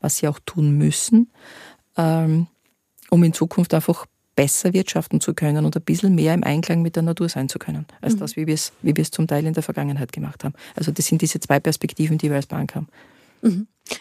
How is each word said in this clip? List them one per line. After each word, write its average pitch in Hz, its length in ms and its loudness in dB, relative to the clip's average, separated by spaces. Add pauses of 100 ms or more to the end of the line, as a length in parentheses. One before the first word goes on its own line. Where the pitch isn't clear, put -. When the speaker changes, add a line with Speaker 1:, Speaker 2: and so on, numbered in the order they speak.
Speaker 1:
was 151 180 -2
sie - 80 -2
auch 147 180 -2
tun 147 320 2
müssen, 151 540 4 (680)
ähm, 160 520 2 (600)
um 175 140 6
in 165 100 4
Zukunft 170 400 0
einfach 160 320 0 (280)
besser 139 380 2
wirtschaften - 480 0
zu 165 140 -4
können 151 320 0
und 151 100 0
ein 165 60 -4
bisschen 180 320 2
mehr 160 180 4
im 175 120 2
Einklang 165 360 0
mit 165 160 0
der 165 60 0
Natur 170 260 0
sein 135 220 -4
zu - 80 -10
können, 151 260 -8 (160)
als 233 140 0
Speaker 2:
Mhm. 208 60 -2
Speaker 1:
das, 147 160 -8
wie 156 100 -4
wir 156 80 0
es, - 260 -6
wie 156 160 0
wir 160 60 2
es 156 80 -2
zum 165 160 -2
Teil 151 180 0
in 160 80 0
der 160 100 -2
Vergangenheit 143 500 -4
gemacht 147 320 -10
haben. 151 100 -6 (200)
Also 156 160 -4
das - 160 -4
sind 165 140 2
diese - 180 -2
zwei - 220 0
Perspektiven, 156 560 -2
die 151 140 0
wir 143 60 0
als 143 100 -4
Bank 143 280 -6
haben. 151 140 -8 (540)
Speaker 2:
Mhm. 208 240 0 (340)